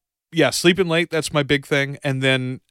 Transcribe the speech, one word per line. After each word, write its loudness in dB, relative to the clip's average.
yeah, 2
sleeping 2
late, 0
that's -4
my 2
big -2
thing. -2
And -4
then 0